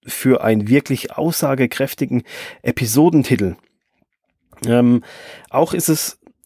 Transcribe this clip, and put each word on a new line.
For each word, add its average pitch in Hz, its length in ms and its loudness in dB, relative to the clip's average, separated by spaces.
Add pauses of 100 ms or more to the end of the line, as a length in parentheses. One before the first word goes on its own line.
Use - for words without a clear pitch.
für - 360 0
einen 107 260 0
wirklich 135 480 -2
aussagekräftigen 135 1080 -2 (400)
Episodentitel. 123 920 2 (1080)
Ähm, 120 400 4 (460)
auch 160 240 0
ist 175 160 -2
es - 280 -2 (280)